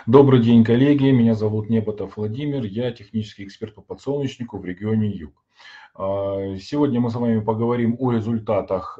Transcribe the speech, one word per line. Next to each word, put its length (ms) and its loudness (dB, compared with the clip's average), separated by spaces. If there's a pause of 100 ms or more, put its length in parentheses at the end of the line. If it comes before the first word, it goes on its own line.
Добрый 340 8
день, 220 6
коллеги. 480 4
Меня 240 4
зовут 340 -4
Неботов 480 -4
Владимир. 460 -6
Я 280 -6
технический 520 -10
эксперт 320 -16
по 60 -20
подсолнечнику 760 -8
в 80 -12
регионе 440 -2
Юг. 240 -10 (600)
А, 640 -6
сегодня 420 -2
мы 120 0
с 20 -4
вами 260 0
поговорим 600 -2
о 120 0
результатах, 880 -4